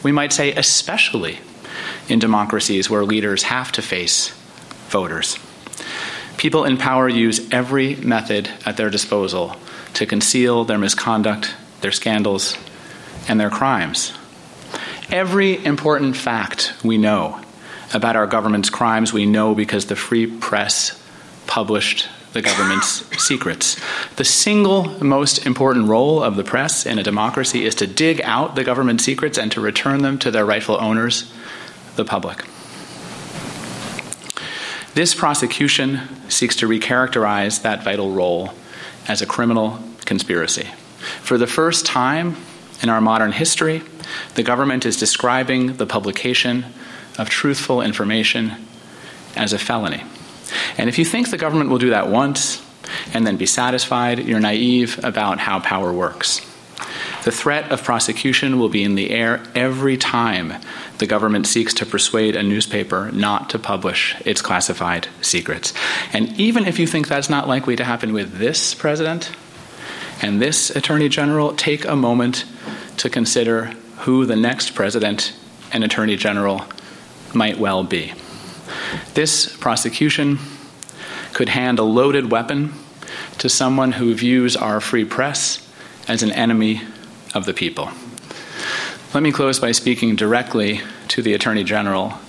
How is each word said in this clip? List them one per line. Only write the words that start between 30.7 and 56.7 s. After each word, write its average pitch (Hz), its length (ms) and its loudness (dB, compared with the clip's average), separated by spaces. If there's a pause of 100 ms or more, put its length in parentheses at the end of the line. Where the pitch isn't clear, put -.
owners, 113 500 0 (680)
the 110 100 0
public. 95 360 -4 (2500)
This 170 200 4
prosecution 139 840 2 (300)
seeks - 260 2
to 117 100 2
recharacterize 110 920 2
that 104 240 -2
vital 98 280 0
role 90 420 0 (520)
as 107 140 -2
a - 60 -4
criminal 113 520 2 (280)
conspiracy. - 600 0 (520)
For 127 160 2
the 120 100 4
first 165 380 2
time 151 520 0 (460)
in 117 60 0
our 113 140 4
modern 110 300 4
history, 160 500 2 (540)
the 120 60 2
government 127 440 2
is 104 100 2
describing 127 800 2
the - 80 0
publication 120 800 0 (540)
of 107 100 -4
truthful 139 540 0
information 110 720 0 (840)
as 107 160 0
a 101 60 0
felony. 110 440 -2 (760)
And 120 120 0
if 123 100 0
you 165 60 4
think 233 260 0
the 190 80 -4
government 151 320 2
will 127 80 4
do 123 120 4
that 104 180 2
once 139 520 0 (540)
and 113 120 2
then 98 100 0
be 92 100 0
satisfied, 123 720 0
you're 113 220 2
naive 117 600 2
about 104 360 0
how 98 220 0
power 95 320 0
works. - 500 -2 (840)